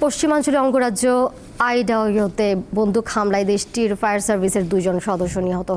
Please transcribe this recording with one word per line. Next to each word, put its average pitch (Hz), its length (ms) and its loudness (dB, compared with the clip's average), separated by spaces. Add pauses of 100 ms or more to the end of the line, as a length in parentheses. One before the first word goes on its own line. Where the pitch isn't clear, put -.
পশ্চিমাঞ্চলীয় 294 600 2
অঙ্গরাজ্য 247 400 0 (640)
আইডাহোতে 214 800 0 (300)
বন্দুক 214 360 0
হামলায় 202 380 0
দেশটির 214 380 -2 (100)
ফায়ার 208 260 0
সার্ভিসের 190 460 0
দুইজন 185 240 0 (100)
সদস্য 180 300 -2 (120)
নিহত 180 280 -4